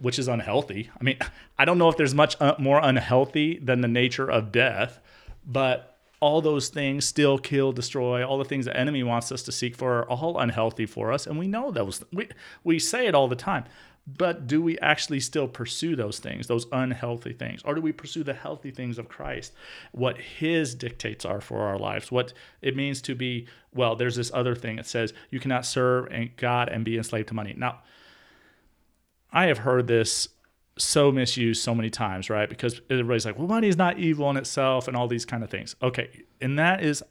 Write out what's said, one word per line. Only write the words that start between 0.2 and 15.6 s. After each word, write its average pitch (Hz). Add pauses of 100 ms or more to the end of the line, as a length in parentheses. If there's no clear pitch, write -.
unhealthy. 110 (100)
I -
mean, 135 (420)
I 139
don't 175
know 170
if 160
there's 139
much, 147
uh, 151
more 139
unhealthy 139
than 127
the 120
nature 123
of 113
death, 117 (460)
but 131 (240)
all 151
those 151
things, 139
steal, 139
kill, 135
destroy, 123
all 135
the 139
things 135
the -
enemy 135
wants 117
us 127
to 117
seek 120
for 123
are -
all 151
unhealthy 113
for 110
us. 143
And 151
we 180
know 233
those. 110
We, 214 (340)
we 165
say 240
it 180
all 135
the 123
time. 156 (400)
But 175
do 151
we 165
actually 147
still 139
pursue 127